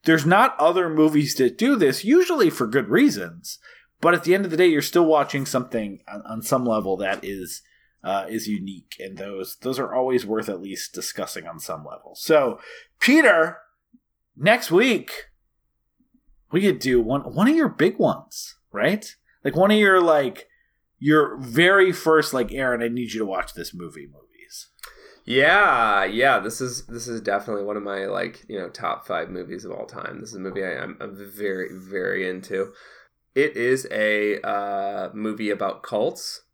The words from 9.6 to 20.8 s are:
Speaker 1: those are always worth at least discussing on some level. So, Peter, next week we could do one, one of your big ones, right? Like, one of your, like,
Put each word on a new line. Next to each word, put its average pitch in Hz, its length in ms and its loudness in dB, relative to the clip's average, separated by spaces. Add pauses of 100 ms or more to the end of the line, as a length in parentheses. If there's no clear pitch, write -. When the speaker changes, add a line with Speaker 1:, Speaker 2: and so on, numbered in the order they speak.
Speaker 1:
those 127 160 -6
are 127 160 -6
always 127 320 0
worth 107 240 -4
at 92 120 -8
least 95 320 -12
discussing 90 520 -10
on 85 140 -16
some 78 260 -12
level. - 300 -20
So, 135 440 2 (400)
Peter, 202 580 4 (760)
next 214 360 2
week 214 400 4 (1400)
we 175 100 2
could 180 180 2
do 123 220 2
one, 127 200 0
one 160 260 0
of 302 80 4
your 311 140 2
big - 300 0
ones, - 560 -2 (160)
right? 156 440 -2 (280)
Like, 139 120 -2
one 190 160 4
of 214 60 6
your, 196 240 6
like, 151 460 2 (520)